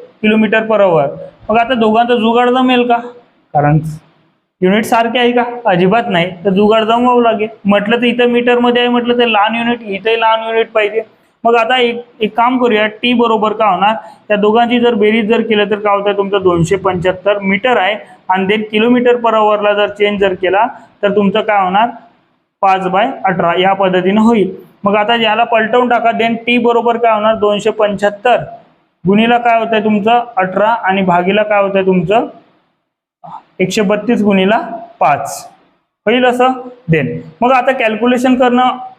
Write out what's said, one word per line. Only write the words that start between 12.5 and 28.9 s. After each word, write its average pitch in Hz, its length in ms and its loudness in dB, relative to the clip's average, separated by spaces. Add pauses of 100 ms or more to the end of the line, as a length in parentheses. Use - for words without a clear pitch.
करूया, 214 240 2
टी 240 260 -2
बरोबर 220 400 0
काय 214 200 0
होणार? 196 220 0 (320)
त्या 208 100 0
दोघांची 226 420 2
जर 240 140 2
बेरीज 214 360 0
जर 226 120 2
केलं 208 280 0
तर 208 60 -2
काय 202 220 0
होतं? 196 200 -2
तुमचं 196 260 -2
दोनशे 175 320 2
पंच्याहत्तर 185 640 -2
मीटर 202 380 0
आहे, 196 180 0 (340)
आणि 190 160 0
then 214 160 0 (120)
kilometer 240 420 2 (100)
per 220 80 2
hour-ला 208 400 2
जर 202 160 0
चेंज 208 300 -2
जर 190 140 0
केला 190 340 0 (360)
तर 196 120 -2
तुमचं 202 260 0
काय 202 220 0
होणार? 202 260 0 (720)
पाच 190 260 2
बाय 202 240 0 (140)
अठरा 175 340 0
या 190 140 2
पद्धतीने 190 480 0
होईल. 220 340 2 (280)
मग 202 120 0
आता 214 200 -2
याला 226 280 0
पलटवून 233 460 0
टाका, 233 220 0
then 226 240 -2 (120)
टी 240 100 2
बरोबर 233 400 0
काय 233 160 2
होणार? 220 220 0
दोनशे 208 340 -2
पंच्याहत्तर 208 680 0 (720)